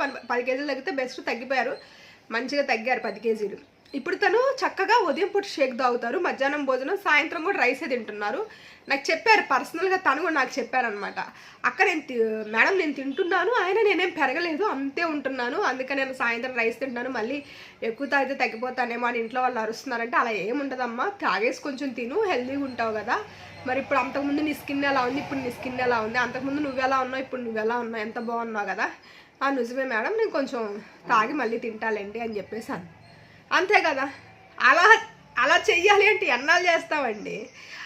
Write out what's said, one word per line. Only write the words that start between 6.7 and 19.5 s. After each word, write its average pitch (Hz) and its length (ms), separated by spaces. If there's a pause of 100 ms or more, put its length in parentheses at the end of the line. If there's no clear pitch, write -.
సాయంత్రం 320 460
కూడా 381 160
రైసే 269 260
తింటున్నారు. 226 600 (440)
నాకు 277 220
చెప్పారు 370 300
పర్సనల్గా, 311 540
తను 277 260
కూడా 339 120
నాకు 262 260
చెప్పారనమాట. 202 600 (460)
"అక్క 247 160
నేను 359 200
తి-, 220 500
మేడం 277 260
నేను 320 160
తింటున్నాను, 349 580 (100)
ఆయన 381 140
నేనేం 381 340
పెరగలేదు, 311 540
అంతే 277 400
ఉంటున్నాను, 269 580
అందుకని 262 340
నేను 262 180
సాయంత్రం 247 420
రైస్ 233 240
తింటున్నాను, 254 300
మళ్ళీ 254 340 (400)
ఎక్కువ 226 240
తాగితే 277 260
తగ్గిపోతానేమో 240 760
అని 240 120
ఇంట్లో 226 220
వాళ్ళు 247 180